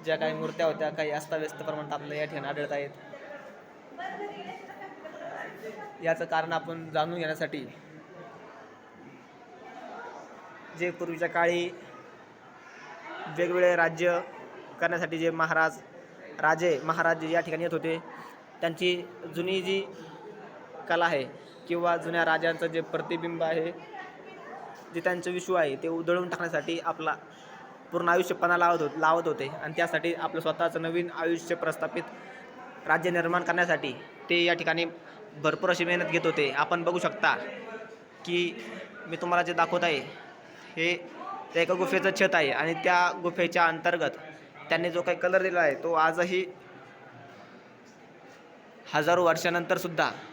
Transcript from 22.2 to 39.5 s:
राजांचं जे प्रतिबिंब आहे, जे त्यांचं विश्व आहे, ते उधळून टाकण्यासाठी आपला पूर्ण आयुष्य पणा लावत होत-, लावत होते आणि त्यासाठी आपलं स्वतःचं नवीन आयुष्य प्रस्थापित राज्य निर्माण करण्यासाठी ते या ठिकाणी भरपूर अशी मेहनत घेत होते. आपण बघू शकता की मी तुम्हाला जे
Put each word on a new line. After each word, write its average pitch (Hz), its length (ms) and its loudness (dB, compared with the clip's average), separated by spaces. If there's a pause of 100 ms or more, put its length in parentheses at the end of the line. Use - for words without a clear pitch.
राजांचं 160 420 2
जे 165 140 0
प्रतिबिंब 165 640 -2
आहे, 165 280 0 (1200)
जे 170 60 -2
त्यांचं 175 300 0
विश्व 180 240 -2
आहे, 151 220 4
ते 165 120 -4
उधळून 170 400 0
टाकण्यासाठी 165 560 -2
आपला 160 320 -2 (760)
पूर्ण 170 160 2
आयुष्य 180 260 4
पणा 175 220 4
लावत 170 240 6
होत-, 147 180 0
लावत 160 280 6
होते 139 220 0
आणि 151 280 -8
त्यासाठी 170 380 2
आपलं 156 260 -2
स्वतःचं 165 420 0
नवीन 170 280 0
आयुष्य 165 440 0
प्रस्थापित 160 480 -2 (840)
राज्य 165 240 6
निर्माण 175 320 2
करण्यासाठी 170 500 2 (380)
ते 170 140 6
या 170 100 6
ठिकाणी 170 300 2 (520)
भरपूर 156 340 2
अशी 175 140 4
मेहनत 175 200 2
घेत 160 200 2
होते. 156 260 4
आपण 151 320 2
बघू 175 160 2
शकता 156 380 2 (880)
की 175 400 0 (420)
मी 165 100 -6
तुम्हाला 175 260 2
जे 175 100 -2